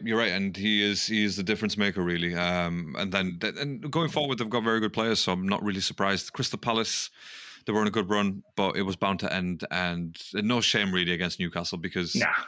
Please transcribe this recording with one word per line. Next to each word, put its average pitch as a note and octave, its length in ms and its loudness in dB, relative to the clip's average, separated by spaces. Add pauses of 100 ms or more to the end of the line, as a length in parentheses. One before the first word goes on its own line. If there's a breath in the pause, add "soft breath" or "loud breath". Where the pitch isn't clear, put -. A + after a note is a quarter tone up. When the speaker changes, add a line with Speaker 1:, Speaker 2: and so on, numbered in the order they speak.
Speaker 1:
you're A2+ 140 2
right, A2 140 4
and F#2+ 240 0
he G#2 260 2
is, G#2 240 2
he G#2+ 180 2
is G2 120 0
the G2 60 -2
difference G#2 340 0
maker, G2+ 260 0
really. F2 340 0
Um, F2 600 0
and F#2+ 160 -2
then, F#2 280 0
th-, G#2+ 180 -4
and C#3+ 320 -6
going D#3+ 180 2
forward, C#3 300 0
they've A2+ 100 -2
got A2+ 160 0
very A2+ 160 4
good A2 120 2
players, A2+ 280 2
so - 120 2
I'm F#2 160 0
not G2 160 0
really G2 160 0
surprised. G2 520 0
Crystal - 260 -2
Palace, - 520 0 (540 loud breath)
they - 80 -2
were G#2+ 80 4
on G#2+ 60 6
a G#2 60 2
good G2+ 180 0
run, G2+ 320 2 (140)
but G2 200 2
it G2+ 60 2
was F#2+ 140 -2
bound G2 240 0
to - 120 -2
end, F2+ 380 -2
and F2 460 -2 (180)
no A2 280 2
shame, G#2 300 2
really, F2+ 200 2
against F2 260 -2
Newcastle F2 400 -4
because E2+ 380 -2
Speaker 2:
Nah. A#2 100 2 (220)